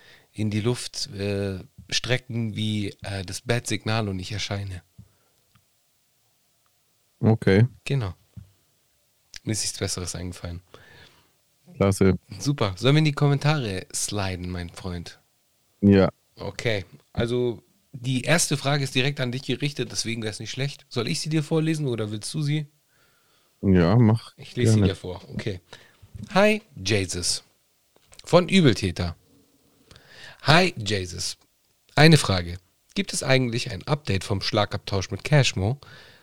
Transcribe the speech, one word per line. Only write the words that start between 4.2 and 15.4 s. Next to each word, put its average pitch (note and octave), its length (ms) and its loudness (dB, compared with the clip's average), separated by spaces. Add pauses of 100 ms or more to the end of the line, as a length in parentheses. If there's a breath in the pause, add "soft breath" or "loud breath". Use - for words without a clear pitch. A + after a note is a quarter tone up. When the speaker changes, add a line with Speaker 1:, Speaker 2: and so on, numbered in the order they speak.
Speaker 1:
ich F2+ 120 -10
erscheine. G2 500 -8 (2250)
Speaker 2:
Okay. A2 480 4 (180)
Speaker 1:
Genau. A#2 300 -2 (1300)
Mir - 100 -4
ist G#2 100 -2
nichts - 160 -6
Besseres F#2 360 -6
eingefallen. F2 480 -10 (1120 soft breath)
Speaker 2:
Klasse. F#2+ 440 4 (200)
Speaker 1:
Super. B2 380 -2
Sollen A#2+ 180 4
wir D3+ 60 6
in D#3 40 4
die D3+ 80 2
Kommentare C#3+ 840 0
sliden, F#2+ 560 -4
mein F2 200 -8
Freund? F2 500 -10 (600)